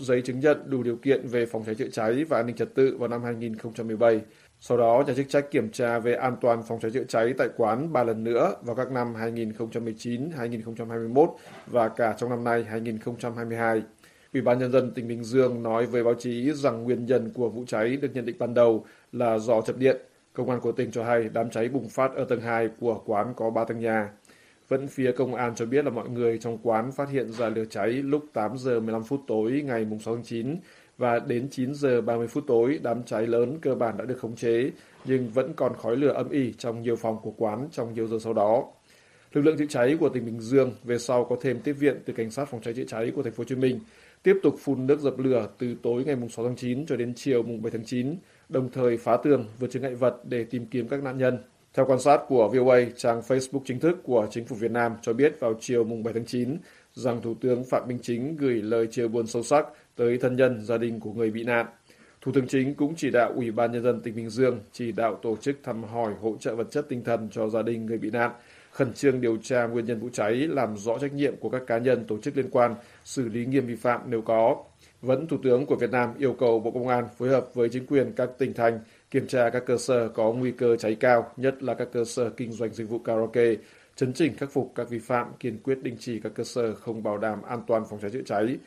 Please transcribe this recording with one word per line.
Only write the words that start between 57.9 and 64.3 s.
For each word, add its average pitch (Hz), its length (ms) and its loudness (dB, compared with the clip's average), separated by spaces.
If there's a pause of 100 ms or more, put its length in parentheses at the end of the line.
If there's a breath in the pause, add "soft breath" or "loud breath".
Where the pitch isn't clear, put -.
Chính 123 340 -4
gửi 131 260 0
lời 113 260 0
chia 117 200 -2
buồn 113 200 -2
sâu 117 160 -4
sắc 143 220 4 (300 loud breath)
tới 120 220 2
thân 127 180 0
nhân, 127 300 4
gia 117 120 0
đình 113 220 -2
của 107 140 -10
người 113 180 0
bị 117 120 -4
nạn. 117 220 2 (560 soft breath)
Thủ 131 100 -4
tướng 131 160 2
Chính 135 280 0
cũng 147 200 0
chỉ 151 140 -4
đạo 113 260 4
Ủy 117 160 -4
ban 117 200 0
Nhân 120 120 -4
dân 117 180 2
tỉnh 113 140 -8
Bình 113 140 -8